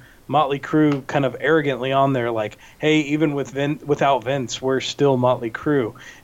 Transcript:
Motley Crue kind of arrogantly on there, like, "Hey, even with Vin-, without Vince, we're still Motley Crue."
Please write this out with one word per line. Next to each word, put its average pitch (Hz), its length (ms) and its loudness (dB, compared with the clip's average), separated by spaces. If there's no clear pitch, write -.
Motley 143 300 0
Crue 147 480 2
kind 143 160 0
of 120 160 -2
arrogantly 135 520 0
on 139 220 4
there, 120 180 0
like, 107 260 -4
"Hey, 156 200 2
even 151 340 0
with 135 180 -4
Vin-, 143 340 -4
without 139 380 2
Vince, 131 380 -4
we're 131 200 0
still 139 340 2
Motley 123 360 0
Crue." 135 420 -2